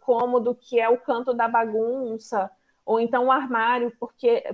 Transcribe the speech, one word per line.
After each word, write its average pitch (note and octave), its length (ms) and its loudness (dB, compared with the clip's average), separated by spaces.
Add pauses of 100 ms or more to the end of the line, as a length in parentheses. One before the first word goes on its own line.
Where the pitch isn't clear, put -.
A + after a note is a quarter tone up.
cômodo B3 540 0
que - 240 -2
é A3+ 100 2
o B3 80 4
canto B3 360 -2
da A#3 140 0
bagunça, A3+ 1000 -2 (360)
ou A3+ 140 2
então A#3 260 0
um C4 60 4
armário, A#3+ 680 0
porque, A#3 420 0 (120)